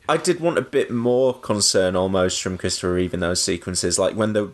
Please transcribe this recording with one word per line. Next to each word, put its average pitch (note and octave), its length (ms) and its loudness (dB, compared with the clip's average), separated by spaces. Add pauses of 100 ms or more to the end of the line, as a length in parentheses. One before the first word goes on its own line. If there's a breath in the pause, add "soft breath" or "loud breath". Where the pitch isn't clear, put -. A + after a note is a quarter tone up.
(100)
I D#3+ 80 2
did E3 220 -2
want E3+ 180 0
a - 40 2
bit C3 280 -2
more B2 420 2
concern F#2+ 640 0
almost F#2 460 2
from F#2 160 -4
Christopher F2+ 340 -2
Reeve F2+ 220 0
in F2+ 60 -4
those F2 220 0
sequences, F2+ 560 -2
like F#2+ 160 2
when G#2+ 200 0
the, G2+ 200 -2